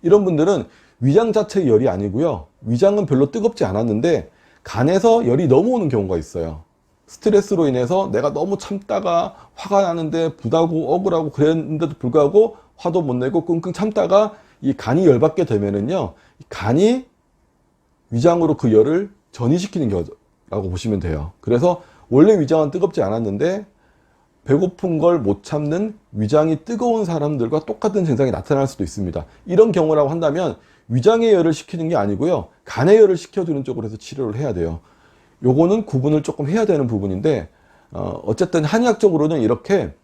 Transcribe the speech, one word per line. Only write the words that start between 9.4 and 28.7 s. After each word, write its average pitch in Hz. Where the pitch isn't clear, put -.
화가 196
나는데, 165
부다고 160
억울하고 170
그랬는데도 156
불구하고 156
화도 175
못 131
내고 131
끙끙 170
참다가 208
이 135
간이 156
열받게 147
되면은요, 101
이 -
간이 196
위장으로 160
그 113
열을 160
전이시키는 151
경우라고 95
보시면 95
돼요. 78
그래서 160
원래 175
위장은 151
뜨겁지 170
않았는데 117
배고픈 175
걸 170
못 101
참는 160
위장이 151
뜨거운 226
사람들과 151
똑같은 208
증상이 131
나타날 135
수도 -